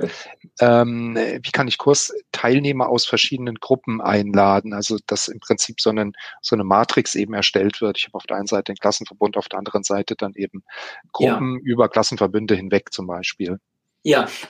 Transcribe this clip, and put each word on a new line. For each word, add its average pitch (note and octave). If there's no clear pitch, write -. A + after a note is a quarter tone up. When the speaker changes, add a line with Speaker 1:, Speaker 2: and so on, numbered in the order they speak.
Speaker 1:
ähm, A#2
wie B2+
kann C3
ich -
Kursteilnehmer C#3
aus B2
verschiedenen B2
Gruppen A#2
einladen? G2+
Also, G#2
dass -
im -
Prinzip -
so A2+
einen, G#2+
so -
eine G#2
Matrix G#2
eben G#2
erstellt G2+
wird. G#2
Ich -
habe -
auf F#2+
der -
einen G2+
Seite G2+
den G2
Klassenverbund, G#2
auf G#2
der F#2+
anderen G2+
Seite G2+
dann G2+
eben G2
Speaker 2:
Ja. A#2+
Speaker 1:
Gruppen B2+
über A#2+
Klassenverbünde G#2+
hinweg F#2+
zum F#2
Beispiel. F2+
Speaker 2:
Ja, C3+